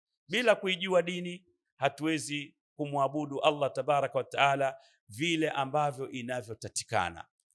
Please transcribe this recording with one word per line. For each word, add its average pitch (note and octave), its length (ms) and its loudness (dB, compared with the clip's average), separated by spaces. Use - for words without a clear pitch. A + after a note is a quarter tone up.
Bila A3 260 4
kuijua F#3 480 2
dini, F3+ 420 -6
hatuwezi C#3+ 800 -2
kumwabudu C#3+ 640 -2
Allah D3 320 4
tabaraka C3+ 460 0
wa B2 60 -2
taala C#3 520 2
vile D#3 420 0
ambavyo C3+ 600 -2
inavyotatikana. A2 1120 -4